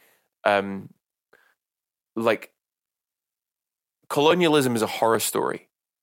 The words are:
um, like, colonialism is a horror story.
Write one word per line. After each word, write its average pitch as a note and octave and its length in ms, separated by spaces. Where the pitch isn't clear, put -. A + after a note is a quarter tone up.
um, G2 460
like, A2+ 380
colonialism D3+ 680
is G#2+ 60
a G#2+ 40
horror A2+ 220
story. - 480